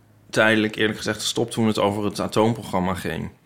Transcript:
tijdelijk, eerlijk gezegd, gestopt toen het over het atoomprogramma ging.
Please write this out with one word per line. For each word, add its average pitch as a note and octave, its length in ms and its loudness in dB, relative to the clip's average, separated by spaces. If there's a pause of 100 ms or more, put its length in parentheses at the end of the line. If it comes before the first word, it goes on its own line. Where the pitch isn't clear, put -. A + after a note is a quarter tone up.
(300)
tijdelijk, A2 460 4
eerlijk G#2+ 220 0
gezegd, G#2+ 240 -4
gestopt - 300 -2
toen A2+ 160 2
het G#2+ 120 2
over G2+ 260 2
het G2+ 140 -4
atoomprogramma G2+ 760 0
ging. F2 360 -6 (160)